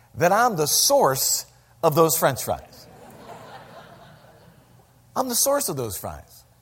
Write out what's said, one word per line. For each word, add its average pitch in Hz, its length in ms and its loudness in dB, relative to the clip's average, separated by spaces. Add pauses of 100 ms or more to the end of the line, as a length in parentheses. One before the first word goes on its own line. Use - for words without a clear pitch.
(140)
that 170 160 2
I'm 226 240 2
the 151 140 0
source - 760 2 (380)
of 165 120 4
those 160 220 4
French 147 280 0
fries." - 420 -10 (2250)
I'm 254 120 -4
the 233 60 -6
source - 340 0
of 160 80 -6
those 113 220 -6
fries. - 460 -14 (160)